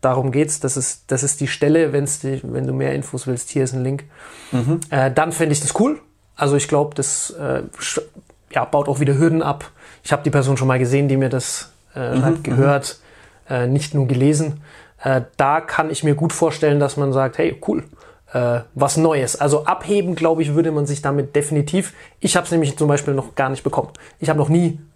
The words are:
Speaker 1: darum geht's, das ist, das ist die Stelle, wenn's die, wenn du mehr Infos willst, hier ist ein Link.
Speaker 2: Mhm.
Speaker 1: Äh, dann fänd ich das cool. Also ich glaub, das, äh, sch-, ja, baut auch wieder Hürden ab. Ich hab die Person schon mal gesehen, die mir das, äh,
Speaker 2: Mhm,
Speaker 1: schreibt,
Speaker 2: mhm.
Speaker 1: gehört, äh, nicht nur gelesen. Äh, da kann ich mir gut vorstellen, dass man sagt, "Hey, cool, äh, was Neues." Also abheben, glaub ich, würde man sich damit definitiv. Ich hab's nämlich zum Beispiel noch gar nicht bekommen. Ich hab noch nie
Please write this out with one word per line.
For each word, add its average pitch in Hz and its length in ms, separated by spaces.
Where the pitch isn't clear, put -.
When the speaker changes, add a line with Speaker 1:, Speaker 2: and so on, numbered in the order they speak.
Speaker 1:
darum 131 300
geht's, 147 280
das 139 180
ist, - 300
das 131 160
ist - 180
die 139 60
Stelle, 151 460
wenn's 143 260
die, 135 240
wenn 127 240
du 131 60
mehr 135 200
Infos 135 340
willst, 123 220
hier 139 140
ist 127 100
ein 127 100
Link. 139 220
Speaker 2:
Mhm. 131 280
Speaker 1:
Äh, 135 220
dann 156 200
fänd 160 200
ich 147 100
das - 180
cool. 277 200
Also 143 200
ich 143 120
glaub, 147 280
das, - 360
äh, 135 320
sch-, - 220
ja, 123 140
baut 143 220
auch 139 120
wieder 139 180
Hürden 160 240
ab. 143 280
Ich - 80
hab 147 120
die 156 80
Person 135 260
schon 131 100
mal 127 120
gesehen, 139 280
die 135 100
mir 135 120
das, - 420
äh, 127 200
Speaker 2:
Mhm, 131 60
Speaker 1:
schreibt, 160 180
Speaker 2:
mhm. - 40
Speaker 1:
gehört, 135 560
äh, 123 180
nicht 143 260
nur 131 140
gelesen. 147 540
Äh, 131 180
da 151 240
kann 156 280
ich 156 140
mir 147 120
gut 156 180
vorstellen, 151 460
dass 139 180
man 139 160
sagt, 135 240
"Hey, - 300
cool, - 160
äh, 120 280
was 139 220
Neues." 156 380
Also 147 300
abheben, 185 500
glaub 160 240
ich, 147 160
würde 165 160
man 147 140
sich 143 160
damit 143 340
definitiv. 151 580
Ich - 180
hab's 175 140
nämlich 160 260
zum 151 100
Beispiel 143 260
noch 135 220
gar 135 140
nicht 135 140
bekommen. - 260
Ich 160 100
hab 156 80
noch 147 120
nie 165 300